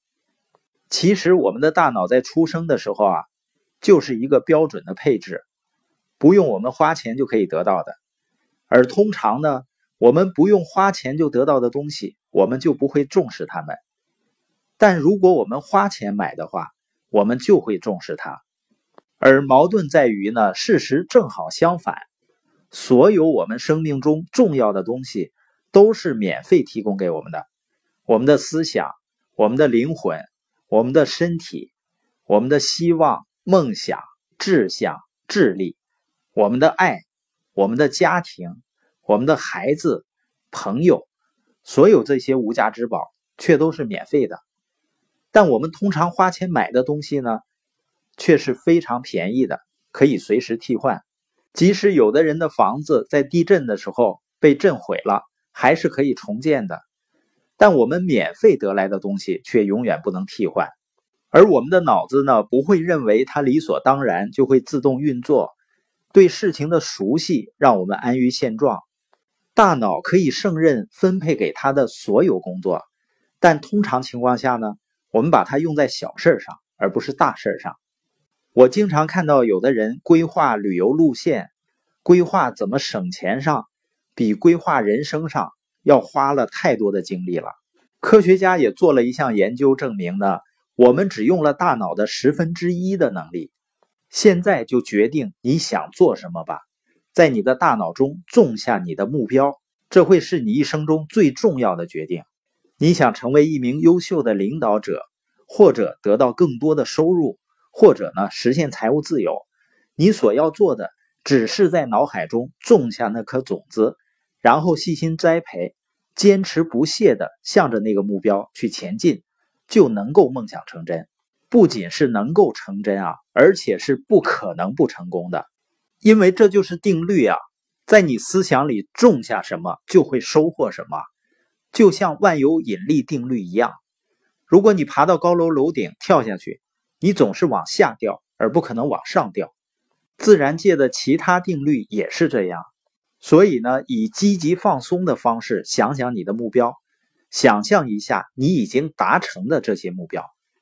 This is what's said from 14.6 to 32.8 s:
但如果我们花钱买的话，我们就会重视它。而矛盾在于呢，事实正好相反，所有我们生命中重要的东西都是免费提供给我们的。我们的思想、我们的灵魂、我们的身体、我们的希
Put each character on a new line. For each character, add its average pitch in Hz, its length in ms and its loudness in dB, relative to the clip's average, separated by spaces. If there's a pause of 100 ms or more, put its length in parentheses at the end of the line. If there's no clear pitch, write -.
但 190 220 4
如 175 200 2
果 185 160 0
我 120 100 0
们 120 160 -8
花 101 280 -2
钱 101 260 -8
买 92 200 -6
的 78 140 -10
话， 82 220 -10 (380)
我 104 140 2
们 117 160 0
就 175 220 4
会 101 180 -4
重 95 220 -8
视 78 160 -12
它。 - 260 -14 (760)
而 135 220 6
矛 139 280 4
盾 180 200 -2
在 139 200 2
于 101 240 -4
呢， 107 200 0
事 180 280 0
实 165 280 -4
正 190 220 2
好 80 180 -10
相 170 300 0
反， - 180 -8 (760)
所 143 420 4
有 160 180 2
我 101 160 -2
们 113 140 -10
生 160 220 -2
命 143 180 -4
中 156 320 -2
重 196 240 2
要 110 160 2
的 95 100 -4
东 120 220 -8
西 95 280 -8 (380)
都 208 240 8
是 175 180 -6
免 92 300 -4
费 170 220 2
提 - 180 -12
供 101 140 -4
给 95 120 -4
我 80 140 -6
们 - 80 -18
的。 78 160 -12 (580)
我 113 140 2
们 127 80 -2
的 147 100 6
思 156 280 -4
想、 98 260 -6 (460)
我 107 120 2
们 120 80 -4
的 147 120 4
灵 123 260 0
魂、 80 260 -8 (460)
我 110 160 2
们 127 100 -2
的 147 140 2
身 170 320 -4
体、 - 340 -16 (540)
我 104 140 2
们 123 80 -4
的 143 100 2
希 170 340 -2